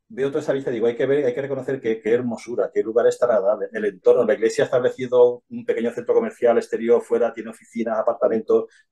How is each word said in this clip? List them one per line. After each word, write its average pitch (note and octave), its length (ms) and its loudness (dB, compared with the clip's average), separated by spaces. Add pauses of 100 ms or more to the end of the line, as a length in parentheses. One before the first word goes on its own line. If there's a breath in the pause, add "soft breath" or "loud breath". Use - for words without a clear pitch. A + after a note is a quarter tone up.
(140)
veo C3+ 140 -2
toda D3 140 -4
esa D3+ 100 -2
vista C3+ 180 -2
y B2 40 -4
digo, A2+ 120 0
hay A#2+ 100 0
que C3+ 100 -2
ver, C#3 180 0
hay B2 100 0
que C#3 60 -6
reconocer C3+ 400 -6
qué, A2+ 200 -2
qué A2 120 0
hermosura, A#2+ 600 -2
qué G2+ 100 0
lugares A#2 360 2
tan B2 120 2
agradables. G#2+ 420 0
El G#2 140 -4
entorno, A#2 380 2
la G#2 100 2
iglesia A2+ 300 0
ha - 20 -8
establecido B2 840 2
un A#2+ 160 -12
pequeño A#2 260 -2
centro A2+ 240 -4
comercial A2+ 440 2
exterior, A2+ 440 0
fuera, A#2 300 0
tiene A2+ 180 -14
oficinas, A2+ 480 -6
apartamentos, - 680 0 (260 loud breath)